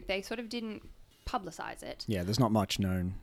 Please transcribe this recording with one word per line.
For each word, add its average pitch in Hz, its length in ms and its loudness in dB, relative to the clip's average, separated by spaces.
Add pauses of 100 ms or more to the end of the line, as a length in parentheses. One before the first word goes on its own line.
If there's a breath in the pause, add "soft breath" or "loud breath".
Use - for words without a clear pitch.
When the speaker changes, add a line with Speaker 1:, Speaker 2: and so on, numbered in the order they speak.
Speaker 1:
they 196 160 0
sort 226 160 -4
of 233 100 -6
didn't 226 340 -4 (440)
publicize 175 560 -6
it. - 240 -8
Speaker 2:
Yeah, 95 160 2
there's 104 160 2
not 117 140 8
much 104 260 4
known. 92 440 2